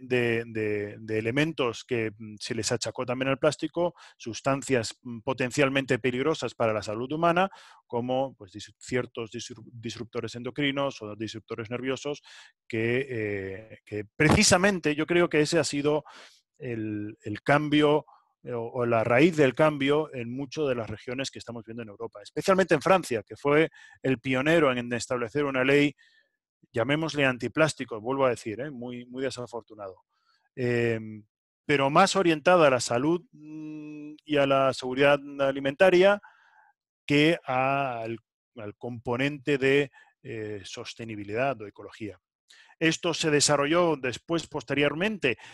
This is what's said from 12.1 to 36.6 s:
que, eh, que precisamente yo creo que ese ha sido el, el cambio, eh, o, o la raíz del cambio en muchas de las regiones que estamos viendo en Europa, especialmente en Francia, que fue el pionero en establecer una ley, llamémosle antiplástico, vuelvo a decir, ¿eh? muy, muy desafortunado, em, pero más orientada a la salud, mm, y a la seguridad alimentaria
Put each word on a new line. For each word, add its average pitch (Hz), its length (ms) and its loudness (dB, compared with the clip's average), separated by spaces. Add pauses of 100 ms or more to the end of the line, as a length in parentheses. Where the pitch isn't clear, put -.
que, 120 400 0
eh, 104 800 -8
que 104 180 -8 (120)
precisamente 180 800 4
yo 147 120 -2
creo 175 240 2
que 151 100 2
ese 151 180 2
ha 143 60 4
sido 147 400 -2 (540)
el, 107 640 -8
el 104 200 -8
cambio, 147 600 4 (380)
eh, 123 100 -12
o, 117 140 -6
o 120 200 -4
la 113 160 2
raíz 135 340 6
del 147 180 6
cambio 151 580 2
en 120 220 -8
muchas 143 340 -4
de 127 60 0
las 113 160 -6
regiones 127 400 -8
que - 80 -14
estamos 113 260 -14
viendo 113 200 -12
en 110 40 -14
Europa, 104 340 -14
especialmente 185 520 2
en 139 80 2
Francia, 160 400 2
que 110 140 -16
fue 151 340 2 (320)
el 131 160 0
pionero 139 540 2
en 120 200 -6
establecer 120 520 -4
una 131 200 -2
ley, 143 300 4 (800)
llamémosle 143 520 0
antiplástico, 123 760 0
vuelvo 131 260 0
a 127 40 4
decir, 110 300 -6
¿eh? 147 100 -10
muy, 123 360 -12
muy 123 160 -10
desafortunado, 113 800 -10 (540)
em, 117 680 -2 (400)
pero 139 240 2
más 180 280 4
orientada 170 500 6
a 139 40 6
la 127 100 4
salud, 151 500 0
mm, 151 840 -14 (100)
y 147 140 -2
a 139 80 4
la 135 260 4
seguridad 139 480 2 (200)
alimentaria 175 800 4 (840)